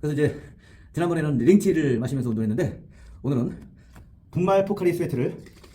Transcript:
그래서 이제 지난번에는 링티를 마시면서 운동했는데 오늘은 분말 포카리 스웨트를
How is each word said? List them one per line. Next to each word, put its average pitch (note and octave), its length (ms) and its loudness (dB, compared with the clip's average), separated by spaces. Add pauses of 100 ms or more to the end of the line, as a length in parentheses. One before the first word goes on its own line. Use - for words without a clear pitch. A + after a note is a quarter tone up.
그래서 D3+ 120 -4
이제 D3 280 0 (520)
지난번에는 D#3 460 -2
링티를 D#3 600 4
마시면서 B2 300 -4
운동했는데 A2+ 520 -2 (400)
오늘은 C3 340 -2 (760)
분말 F#3+ 320 2
포카리 F#3 280 0
스웨트를 C#3 480 -4 (340)